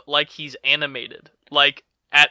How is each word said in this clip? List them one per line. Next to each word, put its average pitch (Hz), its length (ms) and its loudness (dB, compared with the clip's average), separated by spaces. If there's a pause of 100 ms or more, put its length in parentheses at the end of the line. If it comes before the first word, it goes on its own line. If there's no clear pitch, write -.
like 147 260 -4
he's 143 240 -16 (100)
animated, 139 640 -6 (200)
like, 143 360 0 (260)
at 147 200 4